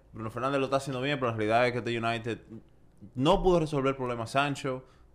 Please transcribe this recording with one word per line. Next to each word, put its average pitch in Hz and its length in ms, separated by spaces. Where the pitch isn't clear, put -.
Bruno 110 180
Fernández 135 280
lo 135 80
está 123 120
haciendo 131 220
bien, 143 180
pero 127 120
la 113 60
realidad 110 300
es 123 60
que 123 60
este 117 200
United 117 400
no 165 280
pudo 180 180
resolver 143 300
el 135 60
problema 123 300
Sancho. 135 580